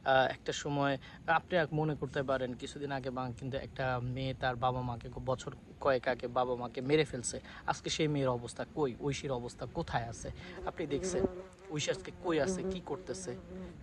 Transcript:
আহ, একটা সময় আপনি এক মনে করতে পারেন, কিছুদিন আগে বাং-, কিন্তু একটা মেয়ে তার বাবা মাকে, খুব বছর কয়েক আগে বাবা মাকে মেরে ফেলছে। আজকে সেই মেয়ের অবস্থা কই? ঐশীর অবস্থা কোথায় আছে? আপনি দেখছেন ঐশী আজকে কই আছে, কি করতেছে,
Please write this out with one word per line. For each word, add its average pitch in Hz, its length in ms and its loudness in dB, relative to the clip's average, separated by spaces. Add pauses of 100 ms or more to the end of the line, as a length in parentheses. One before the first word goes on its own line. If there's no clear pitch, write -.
আহ, 131 260 8
একটা - 220 -4
সময় 139 460 2 (280)
আপনি 165 320 4
এক 151 140 4
মনে 156 220 2
করতে 139 280 0
পারেন, 127 320 2
কিছুদিন 139 380 -6
আগে 131 180 -2
বাং-, 127 220 -2
কিন্তু 127 240 -6
একটা 127 420 -2
মেয়ে 127 360 -2
তার 127 220 0
বাবা 127 260 2
মাকে, 123 260 -4
খুব 120 180 -8
বছর - 280 0 (260)
কয়েক 131 280 4
আগে 123 200 0
বাবা 127 280 2
মাকে 120 240 -4
মেরে 147 240 6
ফেলছে। 123 360 -4 (260)
আজকে - 240 0
সেই 156 180 4
মেয়ের 139 200 4
অবস্থা 120 360 -2 (100)
কই? 139 280 2
ঐশীর 139 300 0
অবস্থা 123 340 -4
কোথায় 131 380 -2
আছে? 113 260 -6 (360)
আপনি 165 200 -4
দেখছেন 180 380 2 (460)
ঐশী 156 200 0
আজকে 151 220 -4 (120)
কই 165 160 4
আছে, 180 300 2
কি 180 100 -4
করতেছে, - 560 -6 (460)